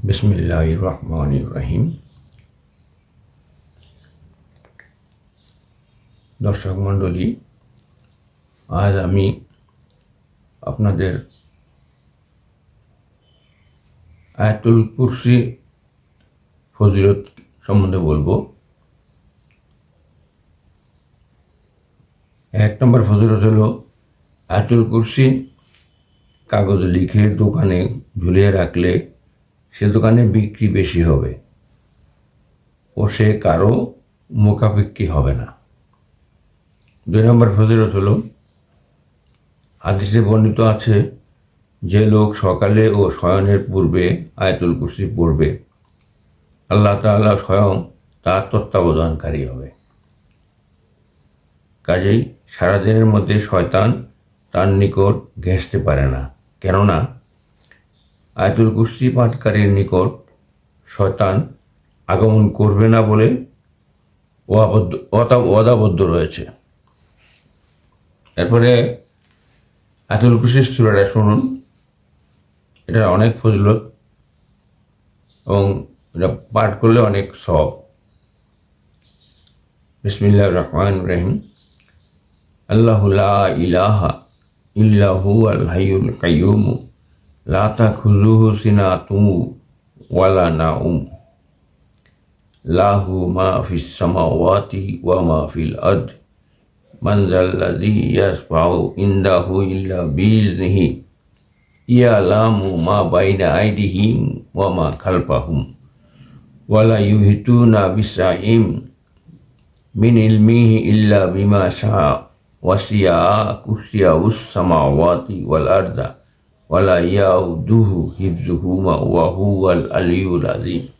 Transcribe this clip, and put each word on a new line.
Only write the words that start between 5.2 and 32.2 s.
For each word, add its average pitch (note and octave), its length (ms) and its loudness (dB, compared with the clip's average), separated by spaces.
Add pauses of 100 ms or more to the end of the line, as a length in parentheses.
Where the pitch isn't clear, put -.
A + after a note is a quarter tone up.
দর্শক G2 320 -4 (100)
মণ্ডলী, F#2+ 500 -4 (1300)
আজ G2 280 0
আমি F#2+ 280 0 (1400)
আপনাদের F#2+ 520 0 (3250)
আয়াতুল G#2+ 580 2
কুরসি B2 420 0 (1400)
ফজিলত G2 480 2 (460)
সম্বন্ধে F#2+ 300 0
বলবো। D#2 360 -2 (4000)
এক G#2+ 320 0
নম্বর A#2+ 200 4
ফজিলত G#2 460 2
হলো, G#2+ 180 4 (840)
আয়াতুল A2+ 420 0
কুরসি A2+ 340 0 (1200)
কাগজে G2 400 0
লিখে F#2 360 0 (120)
দোকানে A2 640 -2 (220)
ঝুলিয়ে F#2+ 300 2
রাখলে F2+ 680 -4 (520)
সে - 180 -4
দোকানে A2+ 380 2
বিক্রি G#2+ 400 0
বেশি F2 360 -2
হবে D2+ 280 0 (1700)